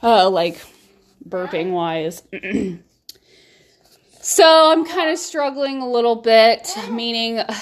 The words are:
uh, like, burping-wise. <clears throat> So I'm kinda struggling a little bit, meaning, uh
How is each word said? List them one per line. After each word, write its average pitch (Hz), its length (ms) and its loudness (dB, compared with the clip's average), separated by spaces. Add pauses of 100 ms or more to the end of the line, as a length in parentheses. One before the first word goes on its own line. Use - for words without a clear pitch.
uh, 214 260 4
like, 175 320 -2 (640)
burping-wise. 170 1000 -6
<clears throat> 190 520 -8 (1400)
So 320 480 6
I'm 320 140 2
kinda 339 320 -4
struggling 277 640 -6
a 254 80 -8
little 233 260 0
bit, 226 560 4 (200)
meaning, 226 480 -6
uh - 220 -6